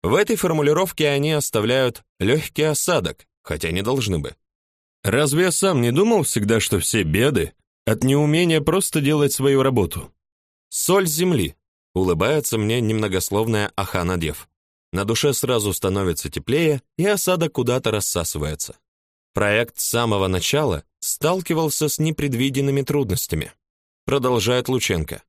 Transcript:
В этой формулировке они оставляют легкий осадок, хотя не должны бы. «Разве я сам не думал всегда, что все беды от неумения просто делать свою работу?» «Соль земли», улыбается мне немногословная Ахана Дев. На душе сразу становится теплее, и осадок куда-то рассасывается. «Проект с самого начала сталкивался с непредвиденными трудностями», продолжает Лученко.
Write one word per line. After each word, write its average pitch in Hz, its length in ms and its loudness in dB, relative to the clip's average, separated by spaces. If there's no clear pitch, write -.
В 113 120 0
этой 202 220 2
формулировке 156 720 0
они 143 240 0
оставляют 123 680 0
легкий 147 500 0
осадок, 143 580 -2
хотя 80 280 -4
не 92 120 -2
должны 107 360 -2
бы. 73 160 -8
«Разве 143 420 2
я 180 80 2
сам 185 280 2
не 120 120 2
думал 196 320 4
всегда, 107 360 2
что - 180 0
все 101 260 0
беды 98 500 2
от 110 180 0
неумения 151 560 4
просто 160 400 0
делать 143 320 2
свою 135 300 2
работу?» 120 500 0
«Соль 190 380 2
земли», 151 480 0
улыбается 95 640 2
мне 110 220 0
немногословная 107 960 0
Ахана 92 400 -2
Дев. 78 320 -6
На 95 120 -2
душе 113 280 0
сразу 117 400 0
становится 95 580 -2
теплее, 147 520 0
и 170 100 0
осадок 185 460 0
куда-то 123 380 0
рассасывается. 78 840 -4
«Проект 104 460 0
с - 60 -6
самого 110 420 0
начала 95 580 0
сталкивался 160 880 -2
с - 100 -4
непредвиденными 139 840 0
трудностями», 107 680 -2
продолжает 123 640 0
Лученко. 98 600 -2